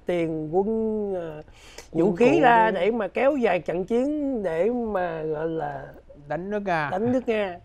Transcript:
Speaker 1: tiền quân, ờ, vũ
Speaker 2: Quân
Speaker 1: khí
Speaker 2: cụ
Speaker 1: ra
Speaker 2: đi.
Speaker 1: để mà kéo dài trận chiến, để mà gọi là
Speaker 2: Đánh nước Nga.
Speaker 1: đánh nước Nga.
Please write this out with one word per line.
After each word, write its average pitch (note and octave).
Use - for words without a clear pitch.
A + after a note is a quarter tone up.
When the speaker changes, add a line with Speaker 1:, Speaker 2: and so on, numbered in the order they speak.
Speaker 1:
tiền D#3+
quân, G3
ờ, D#3+
vũ D#3+
Speaker 2:
Quân G3
Speaker 1:
khí A#3
Speaker 2:
cụ E4
Speaker 1:
ra A3+
Speaker 2:
đi. G3
Speaker 1:
để F#3+
mà A3
kéo C4
dài G#3
trận F3
chiến, C4+
để F3
mà G3
gọi D#3
là D3
Speaker 2:
Đánh E3
nước G#3
Nga. D#3+
Speaker 1:
đánh G#3+
nước B3
Nga. G#3